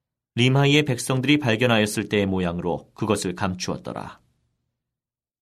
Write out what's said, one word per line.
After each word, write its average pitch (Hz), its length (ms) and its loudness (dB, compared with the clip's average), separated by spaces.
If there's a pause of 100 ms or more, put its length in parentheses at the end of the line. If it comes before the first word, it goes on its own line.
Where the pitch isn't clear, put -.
(340)
림하이의 139 500 4
백성들이 127 540 0
발견하였을 110 720 0
때의 101 160 2
모양으로 87 680 -4
그것을 98 400 -2
감추었더라. 90 880 -8 (1200)